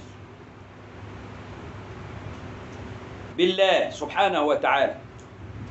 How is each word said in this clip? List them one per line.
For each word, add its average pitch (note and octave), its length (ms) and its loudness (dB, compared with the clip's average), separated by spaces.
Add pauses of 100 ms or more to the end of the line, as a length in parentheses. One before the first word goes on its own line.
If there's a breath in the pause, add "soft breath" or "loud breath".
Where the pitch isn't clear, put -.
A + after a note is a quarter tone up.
(3250)
بالله F#3 520 6
سبحانه E3+ 520 2
وتعالى، C#3 540 6 (760)